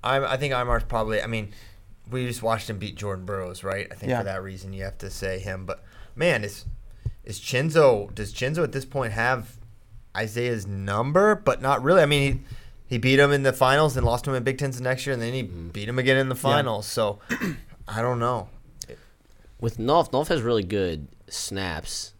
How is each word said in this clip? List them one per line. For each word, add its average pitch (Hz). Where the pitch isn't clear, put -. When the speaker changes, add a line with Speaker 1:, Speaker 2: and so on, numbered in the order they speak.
Speaker 1:
I, 131
I 131
think 135
Aymar's 123
probably, 110
I -
mean, 110
we 127
just 120
watched 113
him 104
beat -
Jordan 95
Burroughs, 92
right? 95
I -
think 92
Speaker 2:
Yeah. 120
Speaker 1:
for 107
that 95
reason 95
you 95
have 95
to 95
say 95
him. 95
But, -
man, 135
is, -
is -
Chenzo, 131
does 101
Chenzo 151
at 135
this 135
point 123
have 113
Isaiah's 113
number? 113
But 139
not 131
really. 165
I 147
mean, 139
he, 127
he 123
beat 127
him 143
in 139
the 135
finals 135
and 123
lost 120
him 135
in 123
Big 131
Tens 135
the 123
next 127
year, 139
and 117
then 120
he 131
Speaker 3:
Mm-hmm. 85
Speaker 1:
beat 101
him 123
again 131
in 135
the 127
Speaker 2:
Yeah. -
Speaker 1:
finals. 135
So, 104
<clears throat> -
I 107
don't 123
know. 117
Speaker 3:
With 117
Nolf, 143
Nolf 143
has 151
really 113
good 87
snaps -